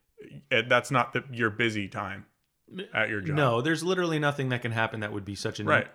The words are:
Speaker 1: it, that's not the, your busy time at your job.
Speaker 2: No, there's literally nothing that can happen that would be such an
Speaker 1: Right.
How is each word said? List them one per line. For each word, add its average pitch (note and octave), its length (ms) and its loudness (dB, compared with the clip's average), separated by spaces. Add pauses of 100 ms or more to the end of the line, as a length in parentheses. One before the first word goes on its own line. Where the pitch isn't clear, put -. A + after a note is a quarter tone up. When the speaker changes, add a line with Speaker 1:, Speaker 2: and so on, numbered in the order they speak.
(520)
Speaker 1:
it, A#2 180 4
that's B2 220 4
not A#2+ 220 2
the, B2 180 -2
your A#2 180 2
busy G#2+ 380 0
time G2 380 -8 (680)
at G#3+ 160 2
your G#3 120 -2
job. D#3 140 -2
Speaker 2:
No, B2 260 4
there's D#3+ 220 0
literally F3 340 0
nothing C#3+ 320 0
that B2 120 -2
can A#2 100 -2
happen A2+ 300 0
that G#2+ 100 -4
would G#2 140 -6
be G2 100 -8
such A2 240 -4
an G#2 80 -4
Speaker 1:
Right. C3+ 280 2